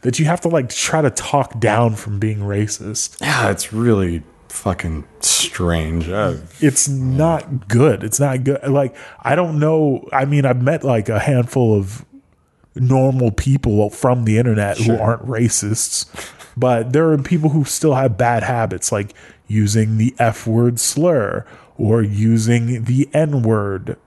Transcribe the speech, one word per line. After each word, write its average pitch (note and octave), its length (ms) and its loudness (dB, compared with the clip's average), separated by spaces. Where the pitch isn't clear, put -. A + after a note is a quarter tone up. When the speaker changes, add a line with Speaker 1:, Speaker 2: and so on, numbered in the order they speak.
Speaker 1:
that B2+ 180 -2
you D#3 60 2
have E3+ 160 0
to, E3+ 60 0
like, D3+ 200 0
try - 340 -2
to C#3 80 4
talk - 480 -2
down A2 380 2
from G2+ 240 -6
being G#2+ 180 -2
racist. G#2 800 -4
Speaker 2:
Yeah, B2+ 300 0
it's - 220 -6
really G2+ 500 0
fucking E2 520 -4
strange. E2 880 -2
Uh, F#2+ 260 -2
Speaker 1:
It's C#3+ 280 2
not C3+ 800 -2
good. A#2 360 2
It's G#2+ 160 -4
not C3 240 0
good. C3+ 240 -2
Like, C3+ 260 0
I B2 120 0
don't E3 240 0
know. D3+ 540 2
I C3+ 140 0
mean, C#3+ 200 2
I've B2+ 160 2
met, D3 220 0
like, A#2 240 0
a A2 100 0
handful B2 580 2
of G2+ 280 -4
normal C3 560 2
people G#2+ 600 0
from B2 340 0
the G#2+ 140 4
internet G#2+ 400 0
who A2+ 60 0
Speaker 2:
Sure. A2+ 180 2
Speaker 1:
aren't A2+ 240 0
racists, A2+ 800 -2
but B2 360 0
there D#3+ 200 4
are D3+ 60 2
people D#3 320 0
who D3 140 2
still D3 300 0
have C3 220 0
bad A#2 260 0
habits, G#2+ 500 -4
like G#2 220 -4
using A2 520 2
the A#2+ 200 2
F A2+ 280 0
word A#2+ 320 2
slur C#3+ 680 0
or A2 260 2
using A2+ 840 0
the C3 280 0
N D3 300 2
word G2+ 540 -2